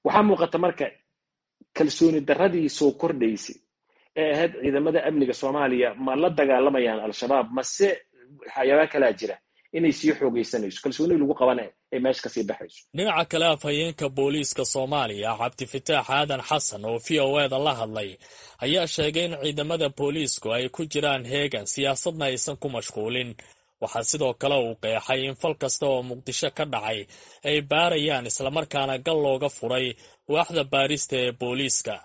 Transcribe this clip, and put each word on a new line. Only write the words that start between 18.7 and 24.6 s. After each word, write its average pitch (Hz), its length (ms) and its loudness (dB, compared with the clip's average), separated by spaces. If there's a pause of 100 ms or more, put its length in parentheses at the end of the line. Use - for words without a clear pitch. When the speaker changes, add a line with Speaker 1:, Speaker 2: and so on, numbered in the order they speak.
Speaker 2:
sheegay 156 380 -2
in 170 160 -6
ciidamada 151 480 -2
booliisku 143 640 -4
ay 123 160 -2
ku - 160 -10
jiraan 143 400 -2
heegan, 135 420 -4
siyaasadna 139 580 -2
aysan 131 320 -2
ku 143 120 -8
mashquulin. 120 600 -4 (520)
Waxaa 117 220 -4
sidoo 135 300 0
kale 139 220 0
uu 117 240 0